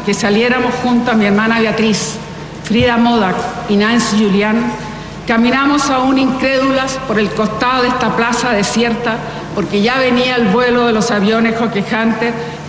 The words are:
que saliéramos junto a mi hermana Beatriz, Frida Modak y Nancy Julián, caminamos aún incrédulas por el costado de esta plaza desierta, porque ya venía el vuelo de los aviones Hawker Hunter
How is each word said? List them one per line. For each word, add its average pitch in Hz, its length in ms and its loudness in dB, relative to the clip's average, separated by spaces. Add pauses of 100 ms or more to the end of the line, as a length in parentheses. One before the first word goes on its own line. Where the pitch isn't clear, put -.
que 202 80 0
saliéramos 233 580 0 (100)
junto 240 280 2
a 220 40 2
mi 214 120 2
hermana 220 340 2
Beatriz, 220 540 0 (500)
Frida 240 320 2
Modak 233 400 2 (320)
y 208 80 2
Nancy 220 480 2
Julián, 214 480 0 (520)
caminamos 269 640 2
aún 262 300 2
incrédulas 262 880 0
por 214 140 0
el 208 100 0
costado 247 520 0
de 247 60 2
esta 254 280 -2
plaza 240 340 0
desierta, 226 640 0 (400)
porque 196 260 -2
ya 247 180 2
venía 254 360 2
el 233 140 2
vuelo 240 360 2
de 233 80 2
los 214 200 0
aviones 220 440 2
Hawker 220 280 -2
Hunter 226 500 -2 (340)